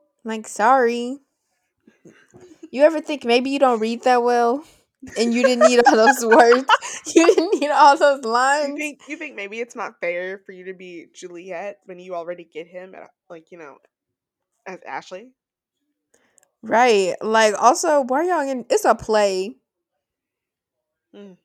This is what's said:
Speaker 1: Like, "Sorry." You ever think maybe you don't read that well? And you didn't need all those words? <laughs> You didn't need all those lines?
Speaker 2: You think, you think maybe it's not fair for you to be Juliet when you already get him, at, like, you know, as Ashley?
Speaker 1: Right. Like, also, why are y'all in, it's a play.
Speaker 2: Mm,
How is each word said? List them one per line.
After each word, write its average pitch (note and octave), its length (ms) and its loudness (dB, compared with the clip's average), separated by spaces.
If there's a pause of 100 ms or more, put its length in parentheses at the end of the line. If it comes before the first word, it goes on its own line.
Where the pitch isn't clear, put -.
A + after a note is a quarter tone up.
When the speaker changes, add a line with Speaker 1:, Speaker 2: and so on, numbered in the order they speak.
(240)
Speaker 1:
Like, A3 220 -10
"Sorry." A#3+ 720 0 (1500)
You B3+ 120 -4
ever D#4 180 4
think D4+ 240 -8
maybe B3 260 2
you C#4 80 -4
don't B3 220 2
read A#3 220 -6
that B3 200 2
well? A#3+ 400 0 (540)
And A#3 160 0
you B3 100 -2
didn't B3+ 260 4
need A#3+ 180 2
all A#3 100 4
those A#3+ 300 2
words? A#3+ 440 6
<laughs> - 440 -2
You E4 100 6 (100)
didn't E4+ 260 -2
need C#4+ 100 -2
all C#4+ 260 6
those C#4+ 280 0
lines? C4+ 460 0
Speaker 2:
You D4 60 -10
think, D4+ 320 -10
you D4+ 80 -12
think C#4+ 200 -16
maybe G3+ 240 -12
it's A#3+ 160 -12
not G#3+ 240 -12
fair F3+ 440 -6
for - 60 -20
you F3+ 160 -20
to F#3+ 80 -14
be F3+ 400 -20
Juliet F3+ 720 -16
when F3+ 140 -18
you F3+ 160 -14
already E3+ 280 -12
get E3 220 -16
him, F3+ 300 -20
at, E3 120 -20 (220)
like, E3 220 -20
you F3 60 -20
know, D3 180 -20 (880)
as F#3 180 -16
Ashley? F#3 460 -16 (1300)
Speaker 1:
Right. A3 600 0
Like, A3 400 0
also, D4+ 400 2
why C4 200 -2
are - 20 -4
y'all F4 160 -2 (100)
in, B3 180 -8
it's - 160 0
a A#3 120 2
play. G#3 580 -4 (1600)
Speaker 2:
Mm, G3 300 -20